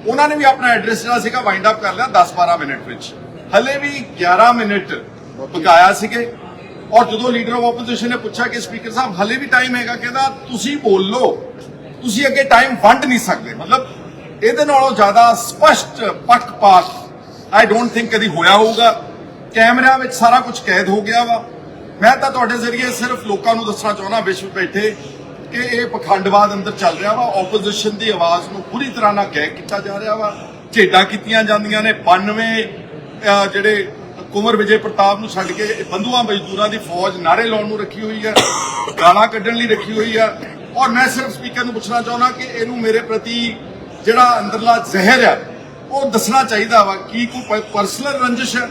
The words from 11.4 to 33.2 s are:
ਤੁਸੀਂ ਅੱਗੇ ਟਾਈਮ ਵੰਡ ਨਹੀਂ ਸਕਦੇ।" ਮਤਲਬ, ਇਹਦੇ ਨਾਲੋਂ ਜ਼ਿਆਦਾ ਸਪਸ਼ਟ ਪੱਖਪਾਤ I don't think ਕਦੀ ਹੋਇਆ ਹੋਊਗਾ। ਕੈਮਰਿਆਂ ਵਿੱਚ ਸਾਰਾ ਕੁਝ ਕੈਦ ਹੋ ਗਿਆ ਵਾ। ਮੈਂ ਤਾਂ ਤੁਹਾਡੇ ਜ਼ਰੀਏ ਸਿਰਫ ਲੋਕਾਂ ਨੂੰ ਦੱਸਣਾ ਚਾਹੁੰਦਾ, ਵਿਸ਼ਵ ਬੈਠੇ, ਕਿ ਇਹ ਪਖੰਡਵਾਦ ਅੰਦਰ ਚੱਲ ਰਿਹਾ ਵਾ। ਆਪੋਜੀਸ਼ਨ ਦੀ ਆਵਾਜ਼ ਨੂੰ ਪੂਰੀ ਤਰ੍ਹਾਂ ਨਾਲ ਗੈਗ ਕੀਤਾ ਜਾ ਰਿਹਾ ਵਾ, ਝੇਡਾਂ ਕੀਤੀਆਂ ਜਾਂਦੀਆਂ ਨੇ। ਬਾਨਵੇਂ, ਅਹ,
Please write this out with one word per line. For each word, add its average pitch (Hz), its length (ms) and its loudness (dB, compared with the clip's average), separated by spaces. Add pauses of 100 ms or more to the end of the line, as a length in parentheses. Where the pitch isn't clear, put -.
ਤੁਸੀਂ 247 240 -2
ਅੱਗੇ 269 180 2
ਟਾਈਮ 254 300 4
ਵੰਡ 240 300 6
ਨਹੀਂ 254 140 2
ਸਕਦੇ।" 127 360 -4
ਮਤਲਬ, 254 340 -2 (540)
ਇਹਦੇ 247 220 2
ਨਾਲੋਂ 269 260 4
ਜ਼ਿਆਦਾ 220 440 6
ਸਪਸ਼ਟ - 720 0
ਪੱਖਪਾਤ 196 800 4 (760)
I 233 40 6
don't 226 200 2
think 233 200 -2
ਕਦੀ 220 220 0
ਹੋਇਆ 170 280 4
ਹੋਊਗਾ। 220 460 4 (520)
ਕੈਮਰਿਆਂ 254 440 6
ਵਿੱਚ 254 140 -4
ਸਾਰਾ 233 280 6
ਕੁਝ 240 200 -8
ਕੈਦ 196 280 0
ਹੋ 202 140 0
ਗਿਆ 233 220 0
ਵਾ। 233 200 -2 (580)
ਮੈਂ 247 140 6
ਤਾਂ 269 140 -2
ਤੁਹਾਡੇ 240 280 -2
ਜ਼ਰੀਏ 240 340 -4
ਸਿਰਫ 247 320 -6
ਲੋਕਾਂ 220 300 0
ਨੂੰ 226 120 -4
ਦੱਸਣਾ 208 260 -4
ਚਾਹੁੰਦਾ, 190 280 -4
ਵਿਸ਼ਵ 190 280 -4
ਬੈਠੇ, 196 480 -4 (560)
ਕਿ - 40 -8
ਇਹ 240 300 -2
ਪਖੰਡਵਾਦ 196 680 2
ਅੰਦਰ 196 180 -6
ਚੱਲ 185 280 -2
ਰਿਹਾ 202 140 -2
ਵਾ। 240 280 0
ਆਪੋਜੀਸ਼ਨ 202 500 -2
ਦੀ 208 200 -4
ਆਵਾਜ਼ 175 420 0
ਨੂੰ 202 100 -10
ਪੂਰੀ 254 260 -8
ਤਰ੍ਹਾਂ 220 240 0
ਨਾਲ 202 140 0 (100)
ਗੈਗ 151 120 -2
ਕੀਤਾ - 300 -10
ਜਾ 202 220 -8
ਰਿਹਾ 214 140 -4
ਵਾ, 208 340 -8 (240)
ਝੇਡਾਂ 185 320 4
ਕੀਤੀਆਂ 214 400 -2
ਜਾਂਦੀਆਂ 208 380 0
ਨੇ। 220 100 0
ਬਾਨਵੇਂ, 214 720 0
ਅਹ, - 840 -2